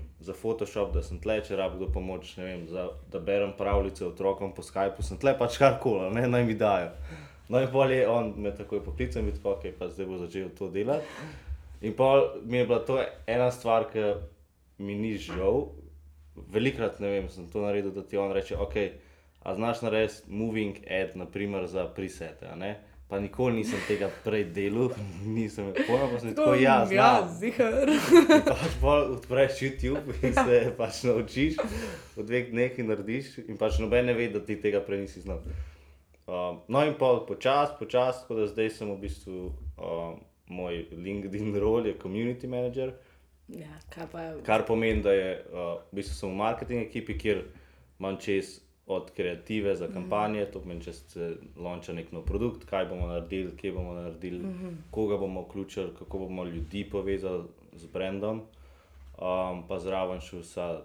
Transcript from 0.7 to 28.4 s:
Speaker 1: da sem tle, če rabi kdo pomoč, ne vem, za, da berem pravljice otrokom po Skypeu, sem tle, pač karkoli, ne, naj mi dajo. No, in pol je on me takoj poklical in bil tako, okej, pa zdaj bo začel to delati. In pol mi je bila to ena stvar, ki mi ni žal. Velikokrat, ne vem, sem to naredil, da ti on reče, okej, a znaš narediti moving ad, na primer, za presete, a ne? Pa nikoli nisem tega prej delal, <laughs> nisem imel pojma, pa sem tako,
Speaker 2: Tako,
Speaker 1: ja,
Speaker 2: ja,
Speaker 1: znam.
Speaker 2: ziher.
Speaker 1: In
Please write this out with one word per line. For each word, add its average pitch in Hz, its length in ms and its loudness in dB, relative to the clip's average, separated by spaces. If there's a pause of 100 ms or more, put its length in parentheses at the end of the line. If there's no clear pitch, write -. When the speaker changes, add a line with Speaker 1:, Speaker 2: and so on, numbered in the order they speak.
Speaker 1:
da - 100 2
sem - 160 -6
tle, 107 220 0
če 104 160 -6
rabi 95 200 0
kdo 92 140 -6
pomoč, 92 460 -6
ne 92 100 -8
vem, 90 200 -8
za, 90 240 -6 (160)
da - 140 -6
berem 98 340 0
pravljice 98 500 0
otrokom 95 480 -2
po 92 100 -12
Skypeu, 98 400 -2
sem 98 160 -6
tle, 135 160 4
pač 120 240 0
karkoli, 123 540 4
ne, 117 140 0
naj 123 180 4
mi 110 120 2
dajo. 98 360 2 (540)
No, 117 120 2
in 131 100 2
pol 131 220 4
je 127 140 4
on 110 320 2
me 104 160 -4
takoj 104 280 -4
poklical - 400 -4
in 98 60 0
bil 101 100 -2
tako, 101 180 -2
okej, 95 200 -6
pa 92 140 -8
zdaj 87 180 -6
bo 92 120 -6
začel 87 340 -6
to 98 160 -8
delati. 113 400 -2 (720)
In 107 140 -4
pol 135 320 6 (160)
mi 120 160 -2
je 123 80 4
bila 117 140 4
to 131 200 0 (220)
ena 123 280 2
stvar, 113 380 2
ki 110 160 -2 (760)
mi 101 140 -6
ni 107 220 -2
žal. 95 560 0 (640)
Velikokrat, 113 680 0
ne 101 100 -2
vem, 98 180 0
sem 90 200 -12
to 98 120 -4
naredil, 101 300 0
da 95 140 -6
ti 104 140 -4
on 98 120 2
reče, 98 260 -2
okej, 98 360 0 (460)
a 92 160 -6
znaš 113 280 -2
narediti 110 440 0
moving 107 560 -2
ad, 92 340 -2
na 90 100 -8
primer, 98 400 -4
za 87 220 -2
presete, 82 580 -8
a 85 80 -12
ne? 95 220 -8 (300)
Pa 98 120 -4
nikoli 113 380 0
nisem 110 260 -2
tega 98 360 0
prej 107 320 0
delal, 101 420 0 (200)
<laughs> 92 200 -10
nisem 110 340 -2
imel 95 140 -4
pojma, 277 260 2
pa - 120 -2
sem - 120 -4
tako, 302 140 0
Speaker 2:
Tako, 294 100 8
Speaker 1:
ja, 262 300 8
Speaker 2:
ja, 196 320 8
Speaker 1:
znam. 175 160 2
Speaker 2:
ziher. 233 580 2 (380)
Speaker 1:
In 302 160 10